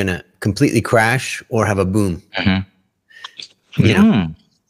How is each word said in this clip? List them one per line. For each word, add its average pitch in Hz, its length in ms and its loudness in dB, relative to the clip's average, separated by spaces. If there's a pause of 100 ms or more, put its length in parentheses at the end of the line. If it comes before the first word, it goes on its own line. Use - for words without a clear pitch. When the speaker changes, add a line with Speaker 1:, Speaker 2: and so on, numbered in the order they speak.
Speaker 1:
gonna 92 220 -4 (180)
completely 110 400 0
crash 117 680 0
or 110 160 0
have 98 140 0
a 95 60 0
boom. 95 380 -2 (160)
Speaker 2:
Mm-hmm. - 1500 -6
Speaker 1:
You 107 80 4
know? 202 80 4 (100)
Speaker 2:
Mm. 85 220 0 (360)